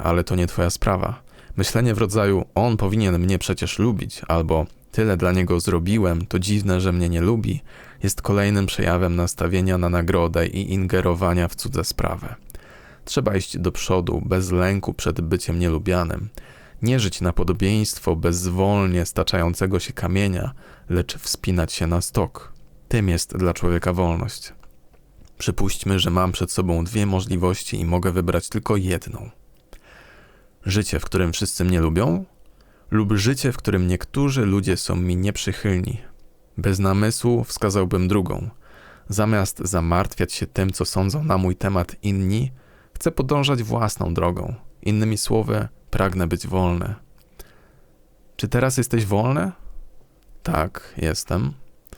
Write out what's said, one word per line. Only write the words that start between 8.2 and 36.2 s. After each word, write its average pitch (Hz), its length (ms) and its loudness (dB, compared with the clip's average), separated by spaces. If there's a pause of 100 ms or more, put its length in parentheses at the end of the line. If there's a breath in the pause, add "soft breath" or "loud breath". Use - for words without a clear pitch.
kolejnym 101 440 2
przejawem 90 500 0
nastawienia 90 600 0
na 90 120 0
nagrodę 85 580 2
i 92 260 -4
ingerowania 92 760 2
w - 80 -8
cudze - 280 -4
sprawy. - 520 -4 (680 loud breath)
Trzeba 104 300 0
iść - 220 -2
do 87 140 0
przodu, 90 540 0
bez 92 260 0
lęku 90 420 2
przed - 280 -2
byciem 85 380 0
nielubianym. 87 720 0 (520 loud breath)
Nie 123 180 4
żyć 101 220 -2
na 87 120 2
podobieństwo 98 840 0
bezwolnie 90 880 2
staczającego 87 760 0
się - 140 -6
kamienia, 95 600 -2 (360 loud breath)
lecz 87 280 -2
wspinać - 560 -2
się - 140 -2
na 87 140 2
stok. - 520 -4 (340)
Tym 110 220 2
jest - 280 -2
dla 90 160 2
człowieka 85 400 0
wolność. 87 600 -2 (840)
Przypuśćmy, 98 600 2
że 87 100 2
mam 90 220 4
przed 87 200 -2
sobą 85 320 0
dwie 104 220 0
możliwości 95 760 0
i 87 60 -2
mogę 87 260 2
wybrać 87 380 0
tylko 107 260 -2
jedną. 92 540 -4 (1400 loud breath)
Życie, 95 340 0
w - 60 -4
którym 90 280 0
wszyscy - 320 -2
mnie 90 160 4
lubią? 120 440 0 (640 soft breath)
Lub 107 220 2
życie, 123 380 0
w - 60 -8
którym 92 300 0
niektórzy 131 580 0
ludzie 95 320 2
są - 180 -4
mi 90 220 0
nieprzychylni? 95 800 -2 (600)